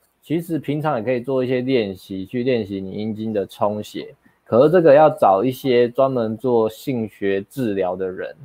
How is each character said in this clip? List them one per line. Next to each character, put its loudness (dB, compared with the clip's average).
其 -4
实 -6
平 -4
常 -2
也 -6
可 -2
以 -2
做 -2
一 -4
些 -2
练 -2
习， -12
去 -6
练 -2
习 -8
你 -10
阴 -8
茎 -8
的 -2
充 -4
血。 -12
可 4
是 6
这 4
个 8
要 8
找 2
一 0
些 2
专 0
门 -4
做 0
性 -6
学 -2
治 -4
疗 -2
的 -6
人。 -10